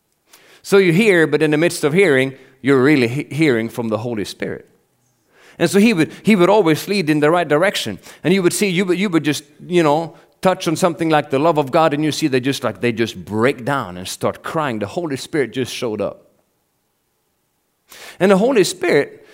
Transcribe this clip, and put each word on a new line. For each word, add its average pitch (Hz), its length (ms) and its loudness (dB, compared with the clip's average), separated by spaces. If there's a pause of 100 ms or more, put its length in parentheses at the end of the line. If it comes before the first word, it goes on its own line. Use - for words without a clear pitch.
(640)
So - 160 2
you 180 160 4
hear, 180 320 4
but 147 160 0
in 156 80 2
the 151 80 2
midst 170 260 -2
of 143 80 0
hearing, 135 460 2 (240)
you're 131 200 4
really 135 260 4
he-, 131 260 -8
hearing 127 340 0
from 117 200 -8
the 107 100 -2
Holy 117 260 -8
Spirit. - 460 -12 (880)
And 165 100 0
so 196 100 0
he 226 140 4
would, 160 180 0 (120)
he 214 140 4
would 180 120 4
always 180 400 2
lead 185 220 -2
in 151 100 0
the 147 100 2
right 175 160 0
direction. 147 520 -2 (260)
And 156 80 2
you 190 100 0
would 170 120 0
see, 208 140 0
you 185 180 0
would, 175 120 -2
you 202 120 -2
would 165 140 0
just, 139 200 -4 (220)
you 175 160 2
know, 156 340 0 (240)
touch 185 260 0
on 165 80 -2
something 170 360 -2
like 151 180 0
the 135 100 0
love 156 200 2
of 139 120 -2
God, 160 220 2
and 147 100 -2
you 156 80 0
see 156 160 -2
they 131 140 0
just, 135 240 -4
like, 107 160 -6
they 120 120 -2
just 107 340 -4
break 120 360 -2
down 113 360 -6
and 92 100 -12
start - 340 -6
crying. 143 360 -4
The 101 80 -6
Holy 151 320 -6
Spirit 131 340 -4
just 127 180 -6
showed 107 300 -6
up. - 280 -8 (1900)
And 190 120 4
the 190 80 6
Holy 226 260 2
Spirit, - 680 -2